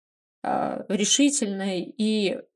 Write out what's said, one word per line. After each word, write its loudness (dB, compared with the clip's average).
э, -2
решительной. 0
И 0